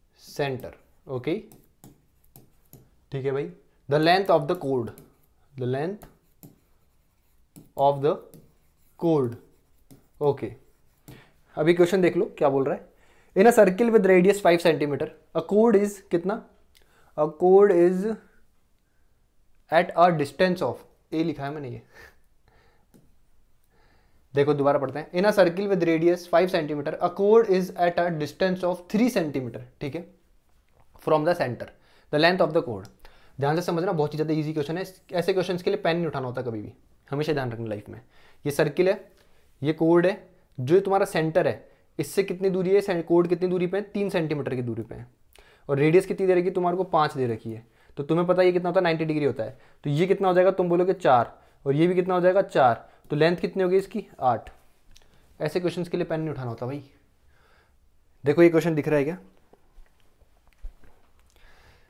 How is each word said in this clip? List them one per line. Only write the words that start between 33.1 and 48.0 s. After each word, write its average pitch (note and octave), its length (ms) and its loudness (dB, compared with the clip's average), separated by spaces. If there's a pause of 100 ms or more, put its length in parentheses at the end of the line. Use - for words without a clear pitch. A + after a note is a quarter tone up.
ध्यान C#3+ 160 0
से E3+ 60 -2
समझना, F3 300 -2
बहुत D3+ 220 -2
ही D#3+ 40 -8
ज़्यादा D#3 160 -2
ईजी D#3 200 -4
क्वेश्चन D3+ 240 -6
है। F#3 80 -8 (280)
ऐसे F3+ 200 0
क्वेश्चंस F3+ 300 -4
के - 60 -4
लिए G3+ 100 -2
पेन E3+ 180 -2
नहीं E3+ 100 -4
उठाना C3+ 200 -8
होता B2 140 -10
कभी A2+ 200 -8
भी, G#2+ 120 -16 (360)
हमेशा D3+ 240 -4
ध्यान C3 180 -4
रखना A2+ 140 -10
लाइफ G#2+ 240 -10
में। G#2 120 -18 (440)
ये C#3+ 60 -4
सर्किल D#3 380 0
है, G#3 220 -4 (520)
ये D3 100 0
कोड E3+ 320 2
है, G3 240 -4 (300)
जो C#3 200 2
तुम्हारा G3 260 0
सेंटर D#3+ 420 0
है, - 220 -6 (300)
इससे G3 240 -2
कितनी F#3+ 260 -4
दूरी F#3 200 -2
है, G3 120 4
से-, F#3 220 -4
कोड E3+ 240 2
कितनी F3 200 -2
दूरी F3+ 200 -2
पे F#3 100 -4
है? G#3 60 -4
तीन G3+ 260 -4
सेंटीमीटर D3+ 460 -4
की B2+ 60 -4
दूरी A2+ 200 -6
पे - 140 -14
है। A#2+ 120 -18 (640)
और C#3+ 80 0
रेडियस D#3 280 4
कितनी F#3+ 220 -4
दे F#3 80 4
रखी F3 120 0
है F#3+ 60 -2
तुम्हारे F3 240 -2
को? F#3 60 -2
पाँच D#3 300 0
दे C3 140 -4
रखी A2+ 240 -8
है। A2 160 -16 (300)
तो C#3+ 60 -8